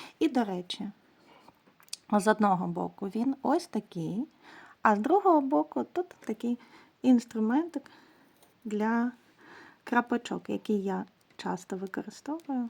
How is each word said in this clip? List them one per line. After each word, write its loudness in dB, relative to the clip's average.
І, 2
до 2
речі, -8
з 2
одного 4
боку -6
він -2
ось 0
такий, -6
а 6
з -2
другого 4
боку 0
тут -4
такий -6
інструментик 2
для 0
крапочок, -2
який 0
я -2
часто -6
використовую -6